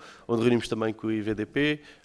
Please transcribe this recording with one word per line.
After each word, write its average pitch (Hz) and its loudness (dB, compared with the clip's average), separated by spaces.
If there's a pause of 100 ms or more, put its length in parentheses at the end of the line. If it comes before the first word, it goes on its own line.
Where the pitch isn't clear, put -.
(280)
onde 117 2
reunimos 120 4
também 110 -2
com 110 -8
o 110 0
I 110 -2
V 107 -2
D 107 -4
P, 147 -2 (240)